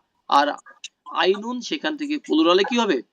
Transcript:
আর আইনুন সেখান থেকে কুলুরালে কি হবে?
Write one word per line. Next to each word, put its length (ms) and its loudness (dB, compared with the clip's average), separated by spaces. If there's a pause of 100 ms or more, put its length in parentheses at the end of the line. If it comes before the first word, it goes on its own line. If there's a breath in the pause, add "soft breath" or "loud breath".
(280)
আর 200 4 (580)
আইনুন 540 -2
সেখান 360 -6
থেকে 220 -4
কুলুরালে 460 2
কি 140 -2
হবে? 240 0 (100)